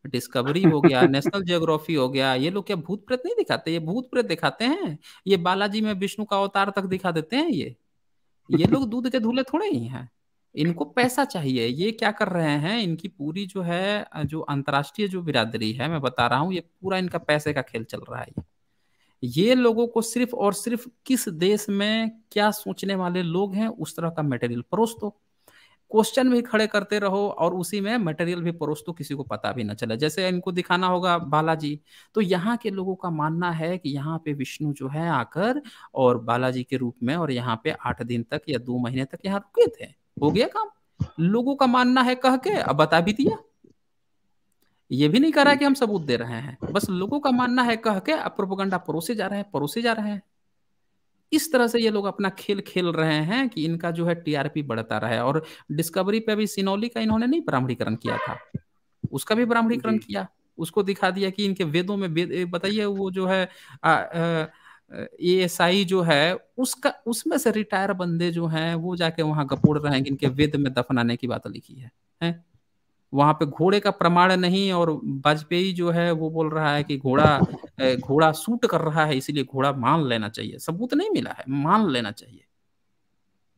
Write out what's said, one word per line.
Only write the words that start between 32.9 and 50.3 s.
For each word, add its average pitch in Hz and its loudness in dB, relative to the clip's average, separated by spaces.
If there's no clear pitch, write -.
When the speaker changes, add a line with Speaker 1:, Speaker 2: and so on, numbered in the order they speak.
Speaker 1:
का 185 -6
मानना 165 -2
है 165 -4
कि 147 -8
यहाँ 151 -6
पे 151 -4
विष्णु 143 -4
जो 139 -8
है 160 -4
आकर 180 -2
और 123 4
बालाजी 123 0
के - -4
रूप 123 -4
में 127 0
और 165 -2
यहाँ 120 -2
पे 156 -2
आठ - -4
दिन 117 -4
तक 147 -6
या 139 -2
दो 123 -6
महीने 127 -2
तक 170 -10
यहाँ 196 -2
रुके 453 2
थे, - -8
हो 147 4
गया 208 2
काम। 415 -4
लोगों 233 2
का 269 4
मानना 247 4
है 247 2
कह 254 2
के 262 -2
अब 339 0
बता 160 4
भी 180 2
दिया, 349 2
ये 143 4
भी 170 4
नहीं 302 4
कह 294 6
रहा 285 6
कि 277 2
हम 277 6
सबूत 208 0
दे 135 0
रहे 120 -4
हैं, 127 -8
बस 202 -2
लोगों 202 -2
का 294 2
मानना 247 2
है 233 2
कह 220 0
के 196 -2
अब 311 -2
प्रोपेगेंडा 190 -2
परोसे 170 -4
जा 208 -4
रहे 202 -6
हैं, 202 -8
परोसे 143 -4
जा 233 2
रहे 214 -4
हैं। 202 -8